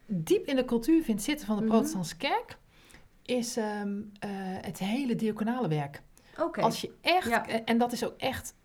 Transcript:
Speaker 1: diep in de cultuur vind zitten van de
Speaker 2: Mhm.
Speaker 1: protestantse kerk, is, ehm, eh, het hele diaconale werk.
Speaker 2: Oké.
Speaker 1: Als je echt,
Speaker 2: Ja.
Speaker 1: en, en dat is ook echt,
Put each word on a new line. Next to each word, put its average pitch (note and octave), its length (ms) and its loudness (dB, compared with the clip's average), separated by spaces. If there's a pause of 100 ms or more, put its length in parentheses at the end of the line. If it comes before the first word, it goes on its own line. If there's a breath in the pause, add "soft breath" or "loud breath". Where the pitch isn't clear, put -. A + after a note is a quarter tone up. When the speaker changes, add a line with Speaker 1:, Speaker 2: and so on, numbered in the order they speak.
Speaker 1:
diep F#3+ 400 2
in C#4 100 0
de B3+ 80 4
cultuur C#4+ 380 4
vind G#3+ 200 -2
zitten D4+ 240 -2
van G#3+ 100 0
de G#3 60 0
Speaker 2:
Mhm. A3 80 2
Speaker 1:
protestantse A3+ 460 2
kerk, F#4+ 400 -2 (680 soft breath)
is, A#3 340 -2
ehm, G#3 320 -4 (300)
eh, G#3 100 -8 (320)
het - 180 -10
hele A3+ 360 0
diaconale A3 540 -2
werk. D3 340 -2 (360 soft breath)
Speaker 2:
Oké. D#4+ 220 -2
Speaker 1:
Als - 200 2
je - 100 -8 (100)
echt, E4+ 280 4
Speaker 2:
Ja. A#3 180 2
Speaker 1:
en, A3+ 180 -2
en A#3 140 4
dat A#3+ 140 4
is A#3+ 120 -2
ook - 120 -4
echt, - 380 -4 (100)